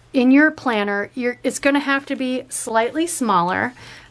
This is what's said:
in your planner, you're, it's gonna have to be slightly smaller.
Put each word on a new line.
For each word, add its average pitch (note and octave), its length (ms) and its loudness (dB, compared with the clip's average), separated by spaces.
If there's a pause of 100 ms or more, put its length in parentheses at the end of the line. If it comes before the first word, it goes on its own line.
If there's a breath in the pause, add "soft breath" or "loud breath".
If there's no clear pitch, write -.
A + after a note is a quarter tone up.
(120)
in B3+ 180 4
your D4 200 6
planner, G#3 640 -2
you're, B3 280 -4
it's C4 160 -4
gonna C#4+ 220 2
have C#4 260 -2
to C#4 80 -6
be B3+ 360 -4
slightly A#3 560 -2
smaller. G3 680 0 (380 loud breath)